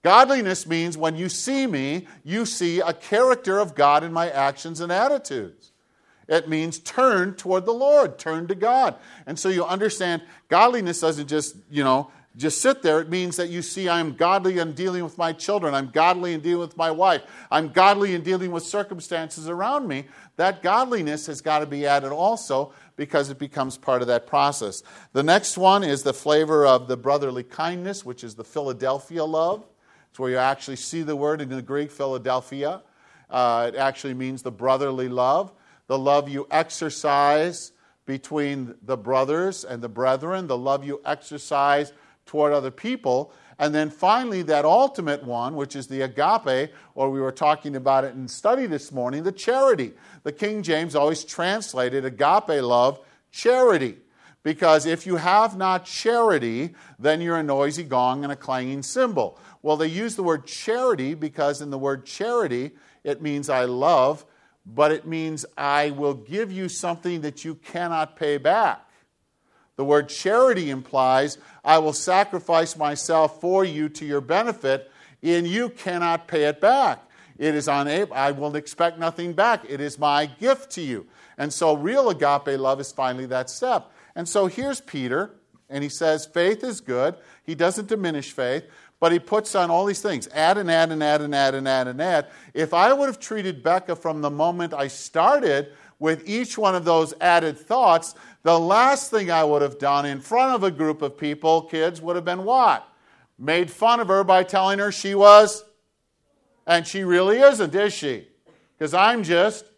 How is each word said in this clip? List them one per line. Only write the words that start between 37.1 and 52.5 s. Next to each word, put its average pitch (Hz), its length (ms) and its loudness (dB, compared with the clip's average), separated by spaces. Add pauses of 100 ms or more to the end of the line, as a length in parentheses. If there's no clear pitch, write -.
between 135 760 -6
the 123 140 -4
brothers 135 720 -2
and 120 160 -10
the 117 80 -10
brethren, 135 580 -2
the 131 100 -4
love 135 280 -4
you 143 180 -10
exercise 143 880 -2 (340)
toward 147 280 0
other 131 180 -2
people, 147 600 -4 (260)
and 151 160 0
then 151 140 -2
finally 202 520 0
that 151 220 0
ultimate 170 580 2
one, 120 320 -6
which 143 220 -10
is 131 120 -12
the 135 160 -6
agape, 143 680 0 (240)
or 135 140 0
we 135 100 -4
were 131 100 -2
talking 151 460 -2
about 135 300 2
it 127 80 -10
in 131 120 -12
study 233 420 -2
this 151 260 -8
morning, 131 300 -4
the 190 100 -4
charity. 226 580 0 (320)
The 151 80 -6
King 208 320 -6
James 156 320 -2
always 151 300 0
translated 139 800 -4
agape 143 580 2